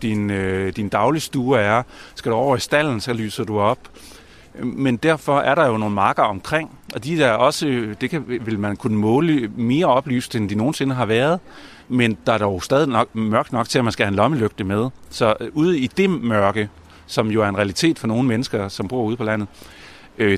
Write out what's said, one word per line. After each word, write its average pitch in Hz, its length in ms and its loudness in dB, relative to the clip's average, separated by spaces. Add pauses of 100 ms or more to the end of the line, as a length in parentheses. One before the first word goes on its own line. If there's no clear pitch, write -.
din, 104 280 -2
øh, 95 460 -2
din 104 140 -4
dagligstue 131 720 0
er, 107 240 2 (320)
skal - 160 -4
du 113 40 0
over 131 200 2
i 110 40 0
stalden, 147 420 0
så 123 120 -4
lyser 110 300 -4
du 107 160 -2
op. 107 200 2 (840)
Men 123 340 0
derfor 147 420 0
er 135 160 2
der 160 120 4
jo 113 100 0
nogle 107 180 -2
marker 120 280 2
omkring, 123 460 -2 (260)
og 110 80 -10
de 160 140 -2
der 135 140 4
også, 127 360 2
øh, 117 340 -2
det 127 80 -2
kan, 151 180 -4
vil 110 320 -4
man 104 160 -2
kunne 107 220 -2
måle 120 580 2
mere 123 300 2
oplyst, 127 500 0
end 104 140 -2
de 104 60 -4
nogensinde 135 400 -2
har 123 100 0
været. 131 340 2 (520)
Men 120 340 2
der 120 80 2
er 110 40 2
dog 101 260 0
stadig 143 240 2
nok, 120 280 0
mørkt 110 380 0
nok 117 160 -2
til, - 80 0
at 127 60 2
man 113 80 2
skal 113 140 0
have 101 60 0
en 98 40 -2
lommelygte 110 480 0
med. 104 260 -2 (200)
Så, 110 300 2
øh, 113 140 -8
ude 160 260 2
i 127 80 0
det 190 220 0
mørke, 107 600 0 (380)
som 113 200 -2
jo 107 140 2
er 104 60 2
en 98 100 -4
realitet 104 420 0
for 120 80 -4
nogle 117 200 2
mennesker, 110 400 -2
som 101 200 -8
bor 127 160 -2
ude 110 140 -2
på 113 60 -6
landet, 107 240 -2 (680)
øh, 101 200 4